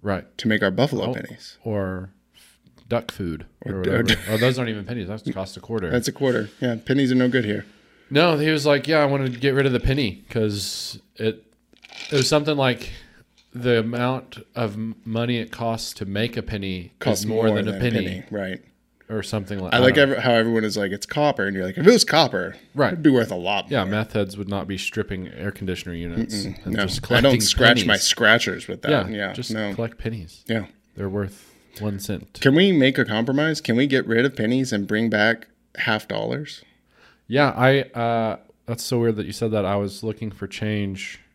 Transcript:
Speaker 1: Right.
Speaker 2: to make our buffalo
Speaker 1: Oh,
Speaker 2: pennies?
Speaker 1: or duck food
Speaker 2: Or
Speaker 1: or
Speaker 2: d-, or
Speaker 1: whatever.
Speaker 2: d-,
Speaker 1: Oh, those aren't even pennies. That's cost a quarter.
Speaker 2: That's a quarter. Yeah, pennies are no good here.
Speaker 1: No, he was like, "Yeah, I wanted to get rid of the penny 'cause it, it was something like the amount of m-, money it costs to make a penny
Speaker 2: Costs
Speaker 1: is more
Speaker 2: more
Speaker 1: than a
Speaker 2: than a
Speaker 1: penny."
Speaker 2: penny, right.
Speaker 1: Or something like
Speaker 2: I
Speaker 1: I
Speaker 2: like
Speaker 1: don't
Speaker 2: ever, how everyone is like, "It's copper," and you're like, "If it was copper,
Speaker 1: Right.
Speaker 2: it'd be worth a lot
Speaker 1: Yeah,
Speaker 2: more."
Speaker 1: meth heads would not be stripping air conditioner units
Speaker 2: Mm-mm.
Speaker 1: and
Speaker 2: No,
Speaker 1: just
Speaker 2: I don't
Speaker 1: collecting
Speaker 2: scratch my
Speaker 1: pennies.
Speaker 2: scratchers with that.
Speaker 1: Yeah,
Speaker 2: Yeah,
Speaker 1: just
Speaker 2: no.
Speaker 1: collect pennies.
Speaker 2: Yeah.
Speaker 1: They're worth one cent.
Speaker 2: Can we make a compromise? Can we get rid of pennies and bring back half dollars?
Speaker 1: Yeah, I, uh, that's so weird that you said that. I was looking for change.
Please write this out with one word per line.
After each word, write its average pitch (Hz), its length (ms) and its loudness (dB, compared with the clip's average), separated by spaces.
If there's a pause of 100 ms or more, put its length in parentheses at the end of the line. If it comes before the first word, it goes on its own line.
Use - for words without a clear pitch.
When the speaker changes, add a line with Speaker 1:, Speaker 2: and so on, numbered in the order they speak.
Speaker 1:
Right. 98 240 -4 (140)
Speaker 2:
to 117 100 -2
make 107 140 2
our 98 80 4
buffalo 123 400 0
Speaker 1:
Oh, 127 40 -4
Speaker 2:
pennies? - 480 -14
Speaker 1:
or 95 460 -6 (800)
duck 117 240 -4
food 85 320 -6 (160)
Speaker 2:
Or - 140 -8
Speaker 1:
or 95 80 -4
Speaker 2:
d-, - 80 0
or - 80 2
Speaker 1:
whatever. 117 40 2 (120)
Speaker 2:
d-, - 60 -6 (100)
Speaker 1:
Oh, 110 80 0
those 123 200 2
aren't 120 120 -2
even 104 160 -6
pennies. 113 220 -6
That's 107 220 -8
cost 95 280 -8
a - 20 -18
quarter. 101 300 -6
Speaker 2:
That's 123 180 0
a - 40 -4
quarter. 120 360 0 (100)
Yeah, 120 180 -2
pennies 131 360 2
are 127 40 4
no 127 120 4
good 120 160 2
here. 104 220 -2 (440)
Speaker 1:
No, 156 280 4
he 156 120 2
was 151 160 2
like, 143 220 4
"Yeah, 156 140 4
I - 20 6
wanted 135 300 0
to 117 40 -12
get 139 160 2
rid 135 120 4
of 131 60 4
the 123 80 2
penny 135 500 0
'cause 104 680 -2 (180)
it, 110 280 -4 (680)
it 151 60 0
was 135 120 2
something 151 280 2
like 127 340 0 (640)
the 120 260 2
amount 120 580 -2 (160)
of 110 200 -2
m-, 110 300 -8
money 117 340 -2
it 113 140 -6
costs 113 420 -4
to 101 120 -8
make 107 320 -4
a 113 40 -6
penny 95 560 -6
Speaker 2:
Costs 104 260 -2
Speaker 1:
is - 20 -4
more 113 220 2
Speaker 2:
more 104 80 2
Speaker 1:
than 104 120 -2
a 104 40 -4
Speaker 2:
than 98 80 -6
a - 0 - (100)
Speaker 1:
penny." 98 160 0
Speaker 2:
penny, 92 240 -8
right. 95 320 -8 (460)
Speaker 1:
Or 110 140 -4
something 101 360 -6
like 92 160 -4
Speaker 2:
I - 20 4
Speaker 1:
I 120 40 4
Speaker 2:
like 127 160 6
Speaker 1:
don't 139 160 6
Speaker 2:
ever, - 100 -2
how 123 100 2
everyone 113 320 2
is 104 120 -4
like, 101 140 -2
"It's 101 140 -6
copper," 147 420 0
and 98 80 -2
you're 92 120 -2
like, 92 100 -6
"If 165 100 6
it 202 40 12
was 196 140 6
copper, 101 520 0 (180)
Speaker 1:
Right. 139 180 2
Speaker 2:
it'd 165 100 -6
be 147 80 8
worth 120 200 4
a 98 60 -4
lot 95 340 -4
Speaker 1:
Yeah, 123 140 0
Speaker 2:
more." 95 60 -4
Speaker 1:
meth 107 240 -2
heads 101 240 -2
would 98 100 -8
not 98 180 -4
be 95 120 -6
stripping 98 500 -6
air 95 220 -8
conditioner 92 440 -8
units 85 520 -6
Speaker 2:
Mm-mm. - 180 -12
Speaker 1:
and 92 120 -4
Speaker 2:
No, 101 100 0
Speaker 1:
just - 120 -4 (120)
Speaker 2:
I 120 60 4
don't 120 60 6
Speaker 1:
collecting 127 200 4
Speaker 2:
scratch 117 420 4
my 104 100 4
Speaker 1:
pennies. 98 100 0
Speaker 2:
scratchers 107 640 2
with - 140 -8
that. - 80 0
Speaker 1:
Yeah, 110 180 2
Speaker 2:
Yeah, 101 260 -4
Speaker 1:
just 127 160 -8
Speaker 2:
no. 107 240 -4
Speaker 1:
collect 117 240 -6
pennies. 110 480 -10
Speaker 2:
Yeah. 110 200 -2 (300)
Speaker 1:
They're 98 140 -6
worth 98 400 -6 (280)
one 104 200 -4
cent. - 420 -10
Speaker 2:
Can 135 140 4
we 190 180 6
make 135 240 4
a 131 80 2
compromise? 135 560 0
Can 117 160 0
we 135 100 4
get 135 200 0
rid 113 180 2
of 139 120 0
pennies 123 360 0
and 101 140 -2
bring 107 240 0
back 110 380 2 (280)
half 107 320 -2
dollars? 117 540 -6 (640)
Speaker 1:
Yeah, 135 220 4
I, 135 320 4 (160)
uh, 117 380 0 (300)
that's 117 160 -6
so 123 180 -2
weird 117 160 2
that 101 100 -4
you 107 60 -8
said 113 200 -2
that. 104 140 0
I 101 100 0
was 101 260 -4
looking 110 280 -6
for 98 160 -10
change. 101 760 -6 (140)